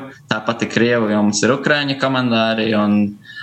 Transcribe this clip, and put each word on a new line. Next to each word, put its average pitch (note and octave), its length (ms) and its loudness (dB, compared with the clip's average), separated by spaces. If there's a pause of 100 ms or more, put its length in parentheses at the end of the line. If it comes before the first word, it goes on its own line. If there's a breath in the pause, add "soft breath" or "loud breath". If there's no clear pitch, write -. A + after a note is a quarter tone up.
(280 loud breath)
tāpat A2+ 360 -2
ir G2+ 60 -2
krievu, A#2 400 2
jo G#2+ 140 2
mums G#2 200 0
ir A#2+ 120 4
ukraiņu C#3 420 0
komandā B2 520 0
arī, A2 220 -2
un G#2 220 2 (500 loud breath)